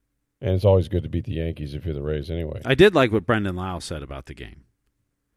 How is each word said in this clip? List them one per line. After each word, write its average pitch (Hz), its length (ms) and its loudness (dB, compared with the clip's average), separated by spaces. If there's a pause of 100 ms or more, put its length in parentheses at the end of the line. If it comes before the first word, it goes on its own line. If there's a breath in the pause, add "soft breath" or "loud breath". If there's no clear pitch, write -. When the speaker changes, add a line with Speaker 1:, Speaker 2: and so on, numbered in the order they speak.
(400)
Speaker 1:
And 95 140 0
it's 92 100 2
always 95 240 6
good - 160 0
to - 40 -8
beat 82 160 -4
the 101 100 -8
Yankees 78 400 -6
if 71 100 -10
you're 82 100 -4
the 71 80 -8
Rays 76 280 -4
anyway. 82 340 -6
Speaker 2:
I 127 100 0
did 185 200 8
like 131 180 4
what 107 120 0
Brendan 101 320 0
Lau 92 220 -6
said 80 240 -10
about 67 240 -12
the 76 80 -16
game. - 300 -18 (720)